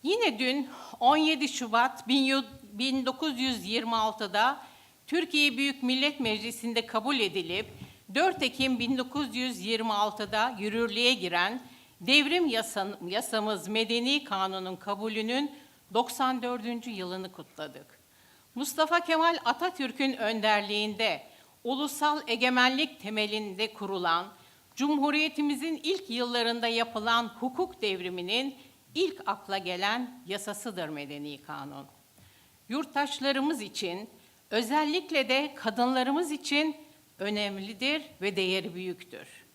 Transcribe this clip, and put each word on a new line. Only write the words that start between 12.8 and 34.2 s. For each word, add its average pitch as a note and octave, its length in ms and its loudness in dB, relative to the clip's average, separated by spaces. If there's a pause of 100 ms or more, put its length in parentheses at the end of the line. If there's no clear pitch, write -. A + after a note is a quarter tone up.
yasamız G#3 600 -2
Medeni A#3 560 2
Kanun'un F#3+ 520 -2
kabulünün A3 760 -2 (440)
doksan B3+ 480 2
dördüncü A#3+ 480 -4
yılını F#3 420 -6
kutladık. D3+ 680 -14 (560)
Mustafa D#4 460 2
Kemal E4 440 4
Atatürk'ün C#4 680 0
önderliğinde G#3 1120 0 (420)
ulusal D4 640 0
egemenlik B3+ 760 2
temelinde G#3+ 720 -2
kurulan, F3+ 520 0 (500)
Cumhuriyetimizin D4 1080 0
ilk F#4 280 -2
yıllarında A#3 560 0
yapılan A#3 600 2 (120)
hukuk B3+ 420 -2
devriminin F#3+ 720 -2 (400)
ilk F4 320 0
akla G3 320 -4
gelen G3 680 -2
yasasıdır G3 640 -6
Medeni C#3+ 540 -8
Kanun. C#3+ 440 -12 (800)
Yurttaşlarımız C#4 960 0
için, F#3+ 480 -6 (400)